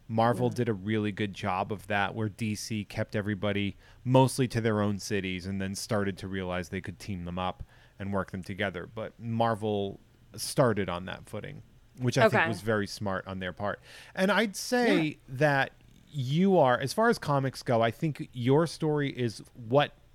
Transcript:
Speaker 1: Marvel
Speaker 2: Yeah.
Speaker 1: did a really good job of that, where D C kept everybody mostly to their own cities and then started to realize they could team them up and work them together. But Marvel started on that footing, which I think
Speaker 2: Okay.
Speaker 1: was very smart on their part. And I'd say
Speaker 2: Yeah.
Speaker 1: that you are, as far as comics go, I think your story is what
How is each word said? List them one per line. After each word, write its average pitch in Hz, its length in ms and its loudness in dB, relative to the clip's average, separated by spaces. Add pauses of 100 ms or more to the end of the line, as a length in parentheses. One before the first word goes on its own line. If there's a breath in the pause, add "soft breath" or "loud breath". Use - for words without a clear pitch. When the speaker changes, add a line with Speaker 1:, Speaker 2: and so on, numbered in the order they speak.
Speaker 1:
Marvel 117 400 2
Speaker 2:
Yeah. 110 60 -2
Speaker 1:
did 120 140 0
a 117 40 2
really 104 400 0
good 101 220 -4
job 98 380 -2
of 90 140 -8
that, 101 300 0
where 110 120 -2
D 107 280 -4
C - 280 -6
kept - 320 -6
everybody 101 600 0 (280 soft breath)
mostly 131 440 4
to 113 120 -4
their 110 200 2
own 101 180 0
cities 92 480 -4
and 98 140 -4
then 95 160 -4
started 98 420 -2
to 95 100 -10
realize 92 400 -4
they 95 120 -6
could 85 180 -10
team 90 260 -8
them 87 140 -6
up 92 260 -4 (340 soft breath)
and 98 140 -6
work 98 200 -2
them 95 100 -8
together. 90 500 -4
But 110 260 -10
Marvel 110 840 -2 (360)
started 104 520 2
on 90 180 -4
that - 220 -10
footing, 98 340 -12 (360)
which 123 200 0
I 123 40 6
think 190 120 6
Speaker 2:
Okay. - 140 4
Speaker 1:
was 101 120 -4
very 104 280 0
smart 95 380 -6
on 95 120 -6
their 92 140 -4
part. 101 280 -6 (340 loud breath)
And 190 180 0
I'd 196 240 0
say 226 480 2
Speaker 2:
Yeah. 151 100 -2 (140)
Speaker 1:
that 135 440 2 (360)
you 151 500 4
are, 127 200 6
as 135 140 -4
far 226 160 4
as 226 100 4
comics 135 460 0
go, 117 180 4
I 117 100 4
think 156 400 -4
your 131 360 4
story 147 420 -2
is 120 320 -4 (120)
what 123 380 2 (220)